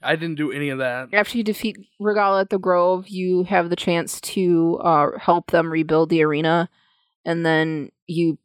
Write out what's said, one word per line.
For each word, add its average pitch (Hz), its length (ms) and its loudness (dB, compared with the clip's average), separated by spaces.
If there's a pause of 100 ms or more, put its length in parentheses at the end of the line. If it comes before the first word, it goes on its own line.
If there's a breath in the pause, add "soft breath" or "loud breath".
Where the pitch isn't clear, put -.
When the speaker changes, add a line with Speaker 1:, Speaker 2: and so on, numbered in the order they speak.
Speaker 1:
I 147 140 0
didn't 160 200 -6
do 147 160 -2
any 143 180 -4
of 135 100 -6
that. 127 340 -4
Speaker 2:
After 208 240 0
you 233 60 -2
defeat 208 340 -4 (240)
Regala 202 400 2
at 196 80 -2
the 208 80 0
Grove, 185 500 2
you 185 360 0
have 180 260 0
the 175 60 0
chance - 460 -2
to, 170 640 2
uh, 151 360 2
help 175 320 0
them 165 200 2
rebuild 160 380 2
the 165 140 2
arena. 160 460 0 (540)
And 170 220 -2
then 160 460 0 (160)
you 165 380 0